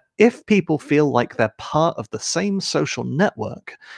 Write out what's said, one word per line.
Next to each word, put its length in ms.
if 300
people 320
feel 340
like 240
they're 220
part 380
of 140
the 80
same 420
social 440
network 720